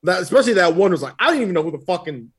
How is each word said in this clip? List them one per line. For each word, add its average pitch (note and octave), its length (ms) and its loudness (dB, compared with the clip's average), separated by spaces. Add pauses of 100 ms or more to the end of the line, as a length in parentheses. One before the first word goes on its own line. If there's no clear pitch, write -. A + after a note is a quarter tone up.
That, F3+ 220 -2
especially A#3+ 300 2
that F3+ 220 4
one F#3+ 140 2
was D#3 140 -2
like, B2+ 160 -12
I A#3+ 80 2
didn't D4+ 160 0
even F#3+ 100 -4
know E3 80 0
who E3 160 -4
the C3+ 80 -16
fucking D3+ 540 -8